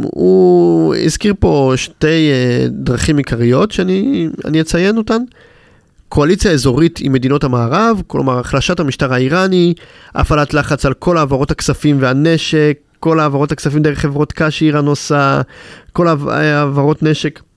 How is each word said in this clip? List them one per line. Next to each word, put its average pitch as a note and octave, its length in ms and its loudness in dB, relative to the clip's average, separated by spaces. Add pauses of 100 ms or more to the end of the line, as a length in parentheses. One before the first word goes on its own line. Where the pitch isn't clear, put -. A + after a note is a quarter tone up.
הוא F3 920 4
הזכיר D#3+ 440 -2
פה C#3 380 2
שתי, D#3 540 0
אה, B2+ 380 0
דרכים C3 480 -2
עיקריות B2+ 560 0
שאני, F#3 560 -2 (160)
אני D#3 160 0
אציין F3 360 0
אותן. A3+ 260 -2 (840)
קואליציה E3+ 440 2
אזורית C#3 480 0
עם C3+ 120 -2
מדינות C3 320 0
המערב, D3+ 640 0
כלומר C3+ 320 -2
החלשת C#3 420 -2
המשטר C3+ 320 -2
האיראני, F3 640 2 (400)
הפעלת D3 400 0
לחץ C#3+ 320 0
על C3 80 0
כל F3 240 0
העברות C#3 320 0
הכספים D3 500 0
והנשק, D3+ 800 2 (220)
כל D#3+ 200 0
העברות D3 320 0
הכספים D3+ 300 -2
דרך D3 160 0
חברות D3 340 -2
קש D#3 260 -2
שאיראן D3+ 280 2
עושה, C#3+ 540 0 (520)
כל F3 160 0
העב-, C#3+ 200 -2
העברות D3 720 0
נשק D#3 380 -2 (160)